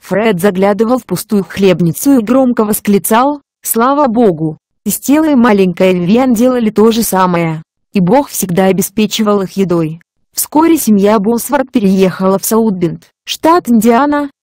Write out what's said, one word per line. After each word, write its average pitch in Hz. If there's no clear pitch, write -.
Фред 208
заглядывал 208
в -
пустую 190
хлебницу 185
и 220
громко 247
восклицал: 220
«Слава 269
Богу!» 175
Стелла 294
и 294
маленькая 190
Вивиан 220
делали 240
то 214
же 226
самое, 170
и 202
Бог 226
всегда 190
обеспечивал 202
их 180
едой. 170
Вскоре 320
семья 208
Босворт 233
переехала 190
в 185
Саутбенд, 185
штат -
Индиана, 254